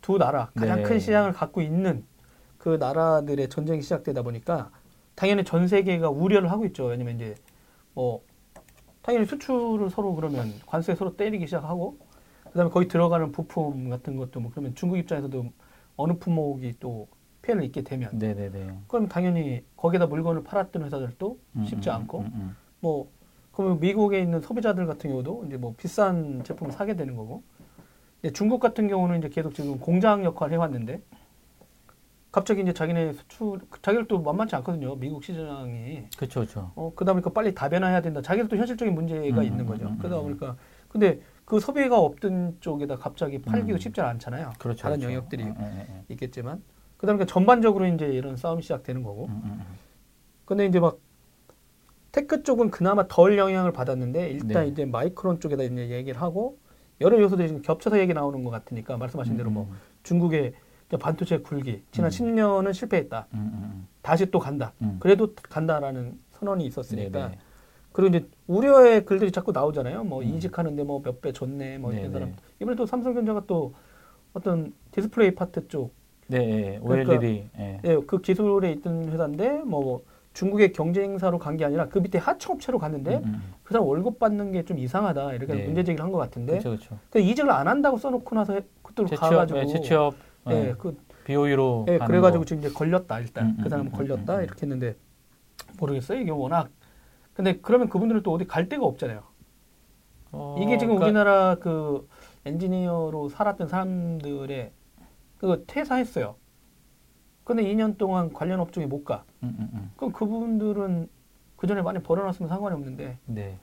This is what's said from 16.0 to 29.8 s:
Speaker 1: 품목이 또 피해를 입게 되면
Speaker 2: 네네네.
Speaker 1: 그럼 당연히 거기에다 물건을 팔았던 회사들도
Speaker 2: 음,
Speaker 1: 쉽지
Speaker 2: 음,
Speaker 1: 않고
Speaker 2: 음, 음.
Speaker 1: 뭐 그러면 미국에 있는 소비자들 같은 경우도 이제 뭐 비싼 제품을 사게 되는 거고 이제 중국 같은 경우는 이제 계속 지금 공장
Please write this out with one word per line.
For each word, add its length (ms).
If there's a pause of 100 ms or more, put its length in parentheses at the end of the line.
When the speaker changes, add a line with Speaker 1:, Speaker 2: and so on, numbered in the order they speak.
Speaker 1:
품목이 680
또 280 (360)
피해를 200
입게 200
되면 300
Speaker 2:
네네네. 720
Speaker 1:
그럼 200
당연히 560 (140)
거기에다 300
물건을 360
팔았던 420
회사들도 520 (200)
Speaker 2:
음, 80
Speaker 1:
쉽지 240
Speaker 2:
음, 60
Speaker 1:
않고 260
Speaker 2:
음, 120
음. 220 (240)
Speaker 1:
뭐 320 (400)
그러면 280
미국에 400
있는 220
소비자들 460
같은 240
경우도 360
이제 100
뭐 200
비싼 680
제품을 300
사게 220
되는 200
거고 280 (800)
이제 100
중국 260
같은 280
경우는 320
이제 100
계속 240
지금 260
공장 460